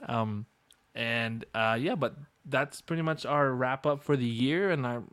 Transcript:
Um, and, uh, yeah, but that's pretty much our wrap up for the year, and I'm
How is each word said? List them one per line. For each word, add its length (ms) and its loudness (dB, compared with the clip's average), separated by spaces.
Um, 380 -2
and, 480 -2
uh, 240 4
yeah, 160 0
but 200 -2
that's 360 -2
pretty 200 -2
much 240 -2
our 260 4
wrap 360 0
up 160 0
for 120 2
the 100 2
year, 440 2
and 160 0
I'm 280 -4